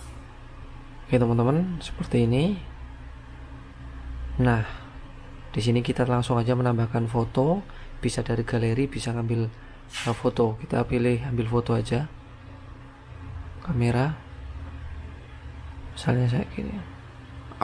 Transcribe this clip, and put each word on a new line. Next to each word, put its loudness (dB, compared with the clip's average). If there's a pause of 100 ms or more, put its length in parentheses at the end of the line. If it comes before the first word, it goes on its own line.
(1080)
Oke, 6
teman-teman, 4
seperti 2
ini. 4 (1800)
Nah, 6 (960)
di 2
sini 6
kita 2
langsung 4
aja 4
menambahkan 4
foto, 4 (320)
bisa 0
dari 2
galeri, 2
bisa -2
ngambil, 2 (400)
eh, -2
foto. 2
Kita 2
pilih 4
ambil 2
foto 2
aja. 2 (1500)
Kamera. 4 (1800)
Misalnya 4
saya 2
gini. -6 (720)